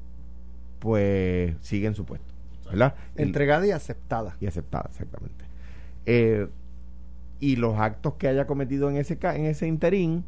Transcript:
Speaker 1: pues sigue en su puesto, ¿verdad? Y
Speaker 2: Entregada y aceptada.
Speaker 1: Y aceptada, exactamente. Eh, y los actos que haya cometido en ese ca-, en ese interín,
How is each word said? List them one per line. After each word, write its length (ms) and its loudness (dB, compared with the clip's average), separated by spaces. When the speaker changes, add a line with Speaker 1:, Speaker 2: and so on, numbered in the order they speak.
Speaker 1:
pues 840 4
sigue 260 0
en 80 0
su 100 -4
puesto, 260 -8
¿verdad? 240 4
Y 60 0
Speaker 2:
Entregada 420 4
y 60 4
aceptada. 680 -4
Speaker 1:
Y 60 -2
aceptada, 460 -4
exactamente. 540 -10
Eh, 420 6
y 160 4
los 240 2
actos 360 0
que 120 0
haya 180 4
cometido 440 0
en 80 0
ese 200 -2
ca-, 180 0
en 100 0
ese 220 0
interín, 600 2